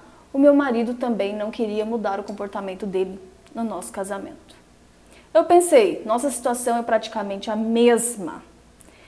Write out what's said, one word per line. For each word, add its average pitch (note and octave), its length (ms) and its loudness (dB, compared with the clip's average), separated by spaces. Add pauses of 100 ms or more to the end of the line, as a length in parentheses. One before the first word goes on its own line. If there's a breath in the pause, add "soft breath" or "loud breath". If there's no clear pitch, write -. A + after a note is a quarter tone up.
(320 loud breath)
o C4+ 60 -6
meu C#4+ 160 6
marido B3 400 0
também A3 420 -4
não G#3 140 -6
queria G#3+ 340 -4
mudar G#3 360 -4
o G#3 40 -8
comportamento G3+ 640 -10
dele F#3 340 -4 (340)
no A#3 100 -6
nosso G3 280 -8
casamento. - 640 -12 (760 soft breath)
Eu E4 120 6
pensei, E4 600 6
nossa A#3+ 240 0
situação B3 480 -2
é A#3 60 -4
praticamente G#3+ 680 -4
a G#3+ 60 -4
mesma. A3+ 880 2 (640 soft breath)